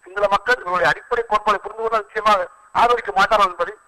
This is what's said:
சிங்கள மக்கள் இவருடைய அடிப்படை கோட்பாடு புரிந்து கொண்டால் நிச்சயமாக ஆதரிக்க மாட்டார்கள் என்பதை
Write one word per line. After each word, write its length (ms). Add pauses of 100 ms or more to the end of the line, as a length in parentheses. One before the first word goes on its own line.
சிங்கள 240
மக்கள் 320
இவருடைய 300
அடிப்படை 380
கோட்பாடு 320
புரிந்து 220
கொண்டால் 220
நிச்சயமாக 460 (220)
ஆதரிக்க 400
மாட்டார்கள் 380
என்பதை 240 (140)